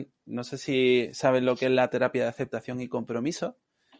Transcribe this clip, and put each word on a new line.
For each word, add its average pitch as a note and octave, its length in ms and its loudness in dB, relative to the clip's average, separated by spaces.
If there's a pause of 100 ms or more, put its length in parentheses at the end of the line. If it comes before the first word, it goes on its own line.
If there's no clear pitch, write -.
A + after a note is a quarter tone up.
(260)
no A#2+ 180 -8
sé - 140 -12
si B2+ 560 4
sabes C3 280 2
lo B2+ 140 2
que C3 100 -2
es B2+ 60 4
la B2+ 160 4
terapia B2 360 0
de A#2 40 0
aceptación B2 540 -6
y B2 60 -8
compromiso. A#2+ 680 -4 (440)